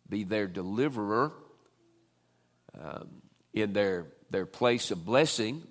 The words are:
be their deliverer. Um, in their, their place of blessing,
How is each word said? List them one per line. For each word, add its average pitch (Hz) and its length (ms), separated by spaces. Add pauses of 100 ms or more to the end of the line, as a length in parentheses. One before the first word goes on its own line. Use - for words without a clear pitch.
be 101 160
their 104 220
deliverer. 110 840 (1500)
Um, - 440 (320)
in 107 180
their, 95 360 (240)
their 95 140
place 120 460
of 85 140
blessing, 131 640